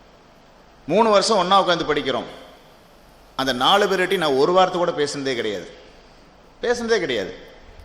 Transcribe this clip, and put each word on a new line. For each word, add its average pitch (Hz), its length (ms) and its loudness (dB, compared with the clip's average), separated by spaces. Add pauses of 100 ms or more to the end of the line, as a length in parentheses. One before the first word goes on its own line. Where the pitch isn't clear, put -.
(880)
மூணு 214 220 2
வருஷம் 202 280 4
ஒண்ணா 185 300 2
உட்காந்து 170 200 0
படிக்கிறோம். 131 360 -2 (1120)
அந்த 135 180 -2
நாலு 175 340 2
பேர்கிட்டையும் 185 300 0
நான் 156 160 0
ஒரு 143 180 2
வார்த்தை 180 280 2
கூட 170 120 0
பேசுனதே 139 440 -4
கிடையாது, 101 340 -6 (920)
பேசுனதே 226 380 -2
கிடையாது. 110 360 -4 (500)